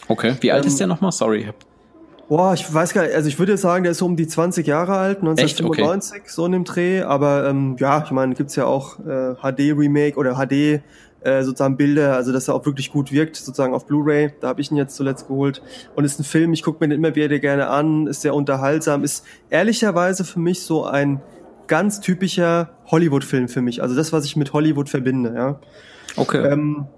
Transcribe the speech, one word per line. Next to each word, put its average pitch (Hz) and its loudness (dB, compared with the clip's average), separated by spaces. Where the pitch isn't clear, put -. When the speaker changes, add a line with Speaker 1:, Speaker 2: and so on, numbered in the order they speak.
Speaker 1:
Okay. - 0
Wie - 2
alt 277 4
Speaker 2:
Ähm, - 2
Speaker 1:
ist 277 0
der 190 0
nochmal? 175 0
Sorry, 110 0
ich 110 -6
hab 107 -10
Speaker 2:
Boah, 180 2
ich 156 -4
weiß 165 0
gar 196 2
nicht, 143 0
also 151 2
ich 143 -4
würde 190 2
jetzt 196 0
sagen, 180 2
der 175 2
ist 165 -4
so 185 0
um 175 0
die 156 0
zwanzig 165 -2
Jahre 170 0
alt, 196 0
Speaker 1:
Echt? 160 0
Okay. 160 0
Speaker 2:
neunzehnhundertfünfundneunzig, 190 -2
so 170 -2
in 180 0
dem 180 0
Dreh, 180 -2
aber, 143 2
ähm, 135 -2
ja, 143 2
ich 156 -8
meine, 131 0
gibt's 139 -4
ja 135 0
auch, 135 -2
äh, 131 -4
H-D-Remake 143 2
oder 131 0
H 135 0
D, 143 2
äh, 135 2
sozusagen 135 0
Bilder, 143 2
also 127 0
dass 127 -2
er 139 2
auch 131 -2
wirklich 139 -4
gut 139 -2
wirkt, 156 0
sozusagen 131 -2
auf 131 -4
Blu-ray, 147 2
da 127 -4
hab 127 -4
ich 143 -4
ihn 151 0
jetzt 139 -2
zuletzt 135 -4
geholt 139 -2
und 147 2
ist 139 -4
ein 147 -4
Film, 165 2
ich 156 -2
guck 156 -4
mir 160 2
den 147 0
immer 156 0
wieder 147 2
gerne 139 0
an, 156 2
ist - -6
sehr 143 0
unterhaltsam, 143 0
ist - -4
ehrlicherweise 185 2
für 175 -6
mich 180 0
so 156 -2
ein 139 0
ganz 196 0
typischer 170 0
Hollywood-Film 139 2
für 127 -4
mich, 123 -2
also 123 -2
das, 156 0
was 151 2
ich 143 -6
mit 147 -2
Hollywood 151 2
verbinde, 127 -2
ja. 135 -2
Speaker 1:
Okay. 135 0
Speaker 2:
Ähm, 147 0